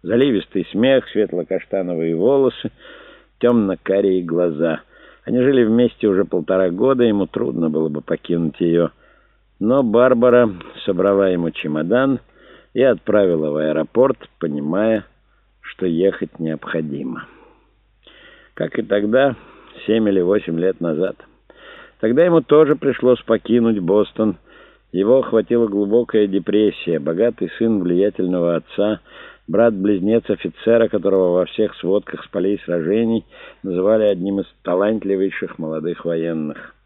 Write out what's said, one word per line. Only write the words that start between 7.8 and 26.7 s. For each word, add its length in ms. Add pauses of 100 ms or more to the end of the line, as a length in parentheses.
бы 100
покинуть 600
её. 300 (680)
Но 240
Барбара 680 (360)
собрала 420
ему 240
чемодан 680 (520)
и 100
отправила 680
в 80
аэропорт, 600 (220)
понимая, 680 (560)
что 240
ехать 540
необходимо. 840 (1300)
Как 240
и 60
тогда, 520 (500)
семь 220
или 140
восемь 380
лет 200
назад. 360 (840)
Тогда 240
ему 180
тоже 340
пришлось 460
покинуть 580
Бостон. 580 (540)
Его 280
охватила 480
глубокая 600
депрессия. 720